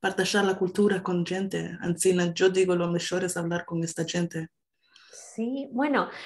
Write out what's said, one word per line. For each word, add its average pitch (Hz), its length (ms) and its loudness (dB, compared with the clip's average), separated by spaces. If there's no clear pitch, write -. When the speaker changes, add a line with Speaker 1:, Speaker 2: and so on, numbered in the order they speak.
Speaker 1:
partillar 190 440 2
la 190 140 2
cultura 190 440 2
con 175 220 0
gente. 175 560 -4
Así, 175 340 2
yo 185 160 4
digo, 185 240 4
lo 175 140 0
mejor 170 360 -2
es 180 120 -4
hablar 170 280 -2
con 165 180 -4
esta 165 220 -4
gente. 165 440 -4
Speaker 2:
Sí, 262 600 -8
bueno, 254 380 0